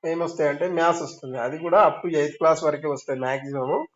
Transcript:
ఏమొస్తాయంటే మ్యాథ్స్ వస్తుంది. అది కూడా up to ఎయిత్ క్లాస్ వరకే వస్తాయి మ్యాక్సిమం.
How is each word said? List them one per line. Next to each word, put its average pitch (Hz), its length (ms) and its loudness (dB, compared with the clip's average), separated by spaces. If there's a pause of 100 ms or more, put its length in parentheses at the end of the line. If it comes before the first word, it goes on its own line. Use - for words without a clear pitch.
ఏమొస్తాయంటే 165 640 0
మ్యాథ్స్ 170 340 2
వస్తుంది. 131 360 -10
అది 131 200 -4
కూడా 170 300 6
up 175 220 -2
to 160 60 -2
ఎయిత్ 147 200 0
క్లాస్ 160 280 2
వరకే 147 220 0
వస్తాయి 135 340 -4
మ్యాక్సిమం. 139 760 -2